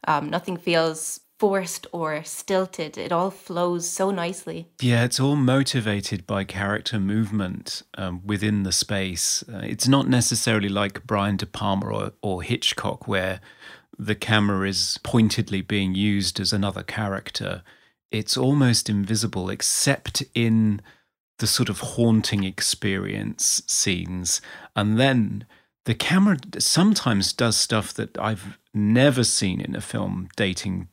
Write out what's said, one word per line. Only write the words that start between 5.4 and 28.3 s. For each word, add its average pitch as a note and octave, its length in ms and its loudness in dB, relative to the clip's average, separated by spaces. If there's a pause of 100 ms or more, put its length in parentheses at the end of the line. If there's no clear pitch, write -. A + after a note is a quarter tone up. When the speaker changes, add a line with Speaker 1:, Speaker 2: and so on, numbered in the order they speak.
Speaker 2:
by G2 180 -2
character G2+ 540 -4
movement, G2+ 840 -2 (160)
um, F2+ 260 -6
within G#2 380 0
the F#2+ 100 -2
space. F#2+ 760 -2
Uh, G2+ 120 -12
it's G#2+ 280 -4
not C3+ 220 4
necessarily A2+ 640 2
like G2+ 360 -2
Brian G2+ 300 0
De F#2 80 -2
Palma G2 420 -2
or, G#2 260 -4 (100)
or F#2 200 -4
Hitchcock, - 640 -2
where F#2+ 340 -2 (580)
the G#2 160 -2
camera G2+ 520 2
is - 360 -2
pointedly A2 580 2
being G2 340 0
used G2 460 0
as G2 140 0
another G2 280 -2
character. G2 800 -6 (480)
It's - 280 -2
almost C3 500 4
invisible, G2+ 640 -2
except - 720 0 (120)
in A2 460 2 (580)
the A2+ 80 -2
sort - 220 2
of G2 120 -4
haunting A2+ 640 2
experience G2 1200 -2
scenes. F2+ 720 -2 (340)
And G#2+ 240 2
then A#2 460 2 (400)
the A#2 100 0
camera F#3+ 440 4
d-, - 220 -10
sometimes D3 760 2
does A#2 240 2
stuff - 340 0
that - 260 -8
I've G2 380 -4 (160)